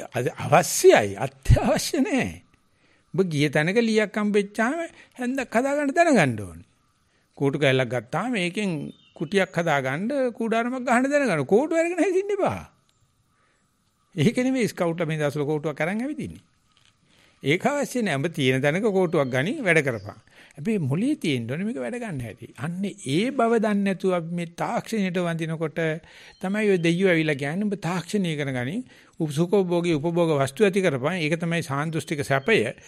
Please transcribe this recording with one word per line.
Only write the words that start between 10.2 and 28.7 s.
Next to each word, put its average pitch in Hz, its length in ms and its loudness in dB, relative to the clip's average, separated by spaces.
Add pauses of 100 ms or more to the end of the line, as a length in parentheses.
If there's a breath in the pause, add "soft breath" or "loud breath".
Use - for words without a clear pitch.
කූඩාරමක් 233 500 -2
ගහන්න 254 300 2
දැනගන්න. 220 340 2
කෝටු 262 300 2
අරගෙන 339 240 0
හැදින්න 392 340 0
එපා. 247 280 -2 (1500)
ඒක 185 220 4
නෙමෙයි 254 300 0
ස්කවුට්ලා 170 400 -2
මේ 156 140 -2
දවස්වල 147 240 -2
කෝටුවක් 151 360 -4
අරන් 196 200 -2
ඇවිදින්නේ. 226 420 -10 (1000 soft breath)
ඒක 156 220 0
අවශ්‍ය 262 360 0
නෑ. 170 160 0
ඔබ 147 120 -2
තියෙන 131 320 2
තැනක 156 240 0
කෝටුවක් 175 440 2
ගනි, 160 300 -2
වැඩ 165 240 4
කරපන්. 104 360 -6 (300 loud breath)
හැබැයි 190 320 -2
මොලේ 180 340 0
තියෙන්න 131 320 -2
ඕනේ 156 180 -4
මේක 240 120 -6
වැඩ 240 200 -6
ගන්න 208 240 -8
හැටි. 113 340 -12
අන්න 170 280 -6
ඒ 196 480 -2
බව 233 280 2
දන්නේ 202 260 0
නැතුව 190 280 0
අපි 170 220 -4
මේ 170 180 -6
තාක්ෂණයට 185 640 -4
වඳිනකොට 165 640 -4 (580 loud breath)
තමයි 208 320 -2
ඔය 190 80 4
දෙයියෝ 170 320 2
ඇවිල්ලා 160 260 2
කියන්නේ, 147 300 -4
"උඹ 202 140 -2
තාක්ෂණය 180 520 -2
ඉගෙන 139 220 -4
ගනි. 127 220 -4 (440 loud breath)